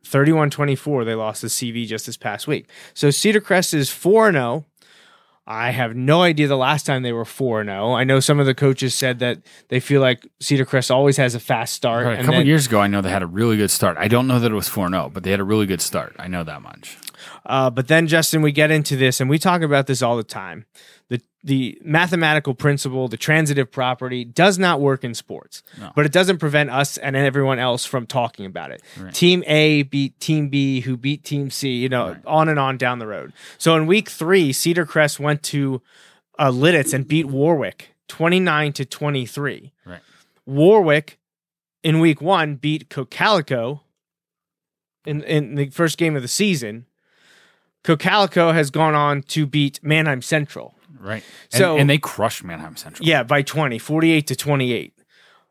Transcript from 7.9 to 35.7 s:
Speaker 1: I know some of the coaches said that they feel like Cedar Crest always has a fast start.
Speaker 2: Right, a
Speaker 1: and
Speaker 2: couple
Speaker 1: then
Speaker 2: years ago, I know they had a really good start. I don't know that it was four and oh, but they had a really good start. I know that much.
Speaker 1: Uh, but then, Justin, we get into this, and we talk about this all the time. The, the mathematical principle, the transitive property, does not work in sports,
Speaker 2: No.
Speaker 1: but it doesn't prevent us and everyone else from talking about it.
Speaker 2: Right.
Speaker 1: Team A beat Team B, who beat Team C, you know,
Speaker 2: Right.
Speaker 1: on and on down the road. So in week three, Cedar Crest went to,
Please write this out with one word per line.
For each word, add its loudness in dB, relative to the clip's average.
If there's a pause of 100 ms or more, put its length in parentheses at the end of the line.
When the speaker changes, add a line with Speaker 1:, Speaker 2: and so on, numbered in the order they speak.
Speaker 1:
I 2
know 4
some 2
of 4
the 2
coaches 0
said -2
that -2 (300)
they -2
feel 2
like 2 (140)
Cedar 0
Crest 0
always 4
has 2
a -8
fast -4
start. -2
Speaker 2:
Right, 0
a -4
Speaker 1:
and -4
Speaker 2:
couple 4
Speaker 1:
then 4
Speaker 2:
years 4
ago, 2
I 4
know 0
they -4
had -2
a -4
really 0
good 0
start. 0
I -2
don't 2
know 2
that 2
it -2
was -4
four -4
and -2
oh, -4
but -10
they -2
had 2
a -4
really 2
good -2
start. -6
I -14
know -6
that -12
much. -20 (500)
Speaker 1:
Uh, 0
but -4
then, 4
Justin, 2
we 4
get 2
into 0
this, 2
and 0
we 2
talk 0
about 2
this -2
all 0
the -6
time. -14 (440)
The, -6 (220)
the -2
mathematical 0
principle, -2
the -8
transitive 0
property, -6
does 2
not 0
work 0
in -8
sports, -14 (180)
Speaker 2:
No. -16
Speaker 1:
but 2
it 0
doesn't 2
prevent 0
us -2
and -6
everyone 0
else -2
from -6
talking -4
about -14
it. -18 (180)
Speaker 2:
Right. -14
Speaker 1:
Team 4
A 2
beat -4
Team -2
B, 0
who -6
beat -6
Team -6
C, -4
you -2
know, -2
Speaker 2:
Right. -14
Speaker 1:
on 2
and 0
on -2
down -2
the -12
road. -12 (260)
So 4
in 2
week 2
three, 2
Cedar 0
Crest 0
went -2
to, -4 (580)